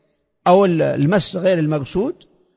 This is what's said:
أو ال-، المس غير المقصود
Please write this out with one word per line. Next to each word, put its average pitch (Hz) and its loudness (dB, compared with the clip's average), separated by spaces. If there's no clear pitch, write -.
أو 190 6
ال-، 165 0
المس 143 -2
غير 185 0
المقصود 156 -4